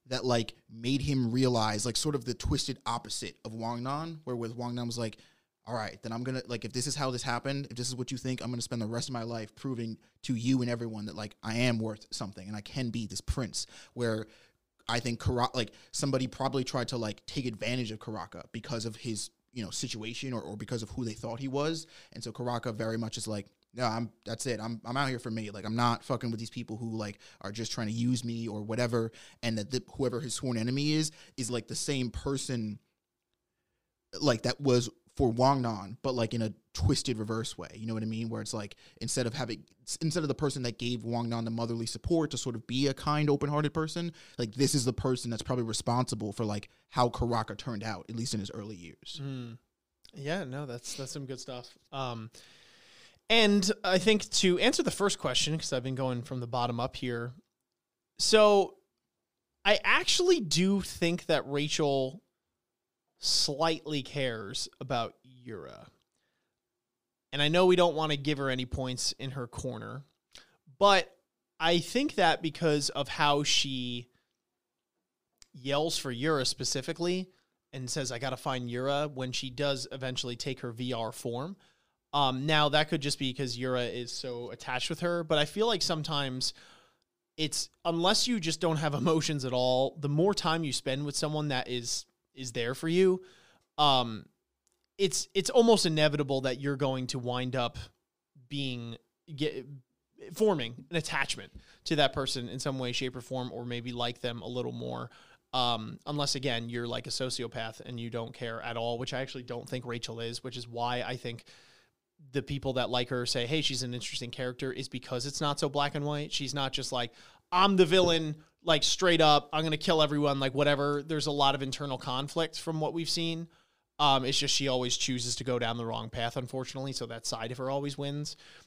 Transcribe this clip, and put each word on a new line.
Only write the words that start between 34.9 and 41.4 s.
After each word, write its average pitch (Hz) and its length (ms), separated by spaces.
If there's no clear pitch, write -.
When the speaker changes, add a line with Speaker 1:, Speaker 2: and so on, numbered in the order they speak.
Speaker 1:
for 123 160
Wang 131 300
Nan, 107 400
but, 131 120
like, 117 200
in 113 80
a 104 100
twisted 123 420
reverse 110 400
way. 85 180
You 110 120
know 113 80
what 110 80
I 110 40
mean? 113 220
Where 110 140
it's 107 100
like, 104 240
instead 120 260
of 110 60
having, 120 320
instead 160 200
of 151 60
the 135 60
person 139 300
that 117 140
gave 120 260
Wang 117 260
Nan 117 160